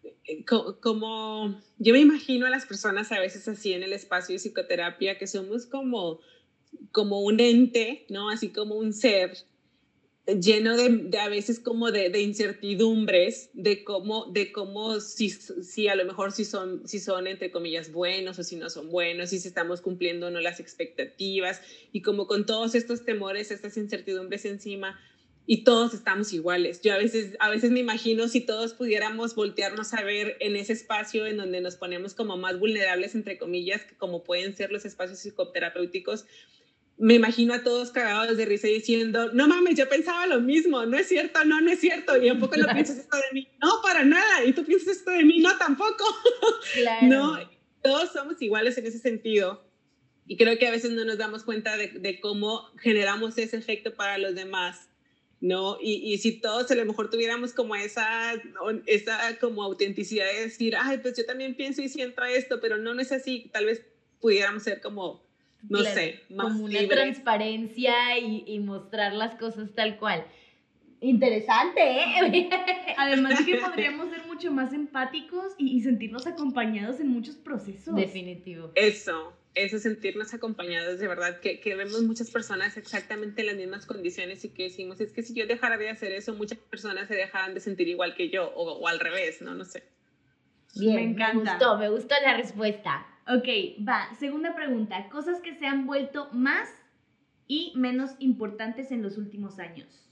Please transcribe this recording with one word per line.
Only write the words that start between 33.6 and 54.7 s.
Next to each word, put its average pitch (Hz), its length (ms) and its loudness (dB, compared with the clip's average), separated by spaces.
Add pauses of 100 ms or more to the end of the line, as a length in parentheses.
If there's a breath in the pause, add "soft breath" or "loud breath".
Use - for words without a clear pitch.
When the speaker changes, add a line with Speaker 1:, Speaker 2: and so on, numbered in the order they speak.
Speaker 1:
que - 100 -20
como 175 300 -6
pueden 185 320 -4
ser 196 160 -6
los 208 140 -8
espacios 185 320 -10
psicoterapéuticos, 180 1080 -6 (720 soft breath)
me 220 180 8
imagino 233 400 4
a 247 100 -4
todos 240 260 -2
cagados 226 460 0
de 220 100 0
risa 208 220 0
y 214 60 4
diciendo, 226 580 0
"No 277 160 6
mames, 349 280 4
yo 269 120 4
pensaba 339 400 0
lo 269 120 4
mismo, 277 460 2
no 240 100 0
es 370 120 2
cierto, 339 360 2
no, 302 160 6
no 330 120 6
es 349 80 0
cierto, 320 420 4
¿y 240 60 8
a 254 100 4
poco - 180 0
no 302 100 6
Speaker 2:
<laughs> 240 60 2
Speaker 1:
piensas 285 260 2
esto - 180 -4
de 269 80 2 (100)
mí? 269 140 -6 (120)
No, 427 220 4
para 349 220 4
nada, 349 420 6
¿y 262 60 6
tú 302 120 2
piensas 359 340 4
esto - 120 -4
de 349 140 6
mí? 330 160 10
No, 370 180 8
tampoco". 403 460 2 (340)
<laughs> - 360 2
Speaker 2:
Claro. 240 340 6
Speaker 1:
No, 277 300 6 (440)
todos 285 300 4
somos 302 280 -6
iguales 226 380 0
en 226 80 -6
ese 233 140 -8
sentido, 214 680 0 (600)
y 185 100 -8
creo 226 200 8
que 247 120 4
a - 20 2
veces 233 220 -2
no 226 120 0
nos 220 140 -2
damos 214 240 -6
cuenta 214 340 -4
de, 208 120 -4
de 185 320 -8
cómo 208 420 -4 (160)
generamos 214 600 2
ese 226 180 -4
efecto 220 400 -6
para 202 220 -4
los 190 180 -4
demás, 190 520 -8 (520)